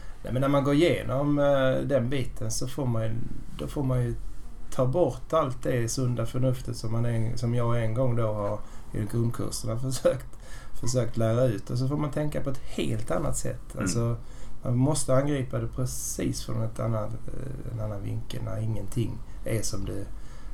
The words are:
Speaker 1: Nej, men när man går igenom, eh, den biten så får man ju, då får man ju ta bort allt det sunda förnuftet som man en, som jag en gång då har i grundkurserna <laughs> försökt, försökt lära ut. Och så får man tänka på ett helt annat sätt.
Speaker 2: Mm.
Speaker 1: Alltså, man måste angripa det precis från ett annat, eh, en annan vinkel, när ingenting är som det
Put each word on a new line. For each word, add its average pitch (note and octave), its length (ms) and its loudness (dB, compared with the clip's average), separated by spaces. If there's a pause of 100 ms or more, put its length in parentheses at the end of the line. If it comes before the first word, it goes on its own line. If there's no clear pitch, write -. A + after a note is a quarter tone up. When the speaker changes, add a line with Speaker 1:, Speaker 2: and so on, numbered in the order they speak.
(220)
Speaker 1:
Nej, - 100 -6
men B2+ 80 2
när C3+ 80 4
man C#3 160 4
går C#3+ 100 4
igenom, C#3+ 640 2
eh, C3+ 480 4
den B2+ 240 2
biten A#2 400 -2
så B2+ 180 0
får C#3 180 -4
man A#2 160 2
ju, A2+ 100 2 (460)
då D3 80 -4
får C#3+ 160 -4
man B2+ 200 2
ju A#2 120 -2 (560)
ta B2+ 160 2
bort D3 460 0
allt C#3+ 300 0
det B2 260 0
sunda A#2+ 380 0
förnuftet B2 500 0
som A2+ 160 -2
man A#2 120 2
en, A#2 340 2
som A#2 160 0
jag A#2 300 2
en A2 100 2
gång A#2+ 220 4
då A2+ 160 2
har G#2 260 -2 (340)
i A2 200 -2
grundkurserna A2+ 680 0
<laughs> - 20 -2
försökt, C3 460 0 (540)
försökt A#2+ 360 2
lära A2+ 280 4
ut. A2 260 0
Och B2 80 0
så C3 100 0
får D3 80 0
man D3+ 140 -2
tänka D3+ 300 0
på C#3 100 2
ett C3 140 0
helt A2+ 460 0
annat D3+ 260 2
sätt. - 360 -2
Speaker 2:
Mm. - 120 -6
Speaker 1:
Alltså, A#2 320 2 (460)
man A#2+ 140 2
måste C3+ 380 4
angripa C3+ 440 2
det A#2 100 -2
precis - 760 -4
från A2+ 180 -2
ett A2 180 -2
annat, A2 320 0
eh, B2 600 -4
en A2 80 -4
annan G#2 220 -4
vinkel, A2 420 -4
när G#2+ 160 -2
ingenting A2 580 0 (260)
är A2+ 180 0
som G2 220 0
det G2 200 -4 (500)